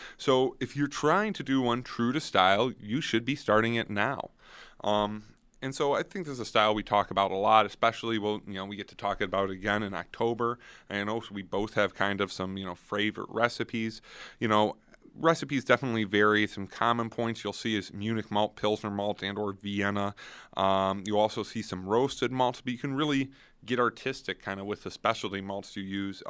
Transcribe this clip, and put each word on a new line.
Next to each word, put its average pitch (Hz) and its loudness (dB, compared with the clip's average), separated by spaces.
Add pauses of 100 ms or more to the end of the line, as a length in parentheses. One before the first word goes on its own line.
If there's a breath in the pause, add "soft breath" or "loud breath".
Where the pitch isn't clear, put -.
(180 loud breath)
So 131 2
if 127 -6
you're 143 0
trying 185 2
to - -8
do 135 2
one 120 2
true 120 -2
to 147 -2
style, 98 4
you 107 -4
should 117 0
be 131 -2
starting 113 4
it 117 -2
now. 107 -2 (560 loud breath)
Um, 104 2 (400)
and 135 -6
so 143 0
I 101 0
think 185 -8
this 143 -8
is 120 -8
a 107 -6
style 107 4
we 107 0
talk 104 2
about 95 2
a 92 -2
lot, 107 6
especially, 113 0
well, 104 -4
you 98 -10
know, 95 -6
we 101 -10
get 98 -12
to - -20
talk 101 -4
about 95 0
it 95 -6
again 104 -2
in 98 -6
October. 117 -2 (320 loud breath)
I 101 -4
know 107 -4 (100)
we 101 -8
both 98 -4
have 101 2
kind 98 0
of 98 0
some, 95 -6
you 98 -8
know, 87 -8
favorite 104 -4
recipes. 113 -2 (360 loud breath)
You 117 0
know, 107 4 (440)
recipes 147 2
definitely 120 4
vary. 104 6
Some 98 -10
common 117 0
points 117 -4
you'll 101 -4
see 113 -4
is 98 -4
Munich 107 -4
malt, 104 0
Pilsner 107 -2
malt, 101 -4
and 98 -4
or 101 -4
Vienna. 101 -2 (420 loud breath)
Um, 95 2
you 104 0
also 107 2
see 110 -8
some 92 -8
roasted 123 2
malts, 127 0
but 127 -6
you 120 -8
can 139 -6
really 139 0 (360 soft breath)
get 123 0
artistic 120 -2
kind 98 -6
of 98 -10
with 104 -6
the 113 -8
specialty 101 -2
malts 98 -10
you 98 -8
use, 98 -6